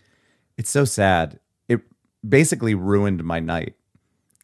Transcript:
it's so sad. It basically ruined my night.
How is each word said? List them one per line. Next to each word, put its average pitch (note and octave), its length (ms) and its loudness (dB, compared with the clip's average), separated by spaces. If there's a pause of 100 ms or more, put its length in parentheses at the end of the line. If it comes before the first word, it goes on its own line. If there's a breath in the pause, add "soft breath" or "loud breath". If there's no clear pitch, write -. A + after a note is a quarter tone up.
(600)
it's - 100 -8
so C#3+ 160 2
sad. F2+ 540 0 (300)
It A#2+ 100 0 (480)
basically A#2 480 2
ruined G2 480 0
my E2 160 -4
night. E2 340 -6 (720)